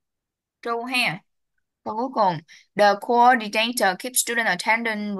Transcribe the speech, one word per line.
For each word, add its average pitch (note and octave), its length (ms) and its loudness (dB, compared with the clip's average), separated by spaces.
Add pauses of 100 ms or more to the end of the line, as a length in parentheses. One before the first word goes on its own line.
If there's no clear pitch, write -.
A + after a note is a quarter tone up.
(640)
True A#3 300 -4
ha. A3 280 -2 (640)
Câu A3 120 -8
cuối B3 180 -4
cùng. F#3 240 2 (380)
The G3+ 240 4
coordinator A3+ 1000 2
keeps B3+ 240 -4
student A#3 260 -2
attendance G#3 720 -2